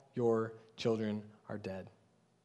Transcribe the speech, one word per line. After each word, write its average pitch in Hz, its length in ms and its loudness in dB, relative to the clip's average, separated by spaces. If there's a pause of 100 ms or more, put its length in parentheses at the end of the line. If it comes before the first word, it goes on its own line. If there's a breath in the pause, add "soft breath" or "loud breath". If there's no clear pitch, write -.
(140)
your 113 400 2 (220 soft breath)
children 107 480 0 (240)
are 107 100 -8
dead. 95 320 -8 (560)